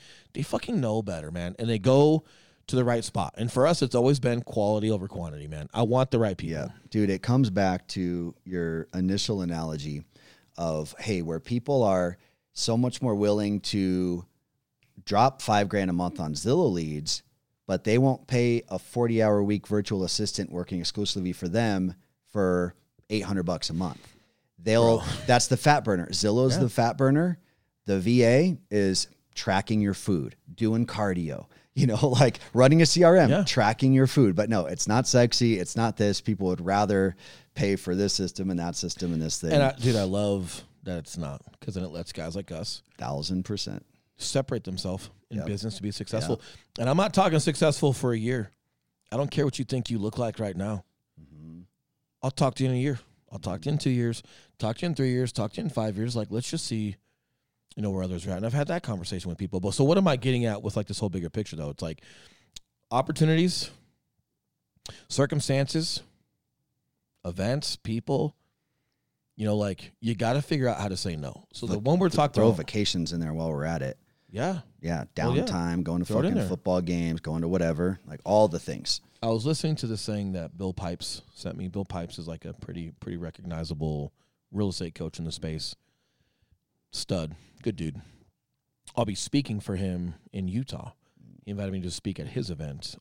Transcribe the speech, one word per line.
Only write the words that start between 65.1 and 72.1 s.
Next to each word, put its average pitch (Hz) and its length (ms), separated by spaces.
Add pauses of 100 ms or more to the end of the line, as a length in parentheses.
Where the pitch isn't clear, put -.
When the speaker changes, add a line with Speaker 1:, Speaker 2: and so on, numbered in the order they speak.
Speaker 1:
events, 98 520
people. 139 580 (1040)
You 107 80
know, 104 120
like, 101 440
you 113 160
gotta 123 260
figure 139 260
out 110 120
how 101 80
to 95 80
say 90 180
no. 73 380
So - 140
the 92 80
Speaker 2:
Th-, 101 100
Speaker 1:
one 151 160
we're 190 80
Speaker 2:
th-, - 80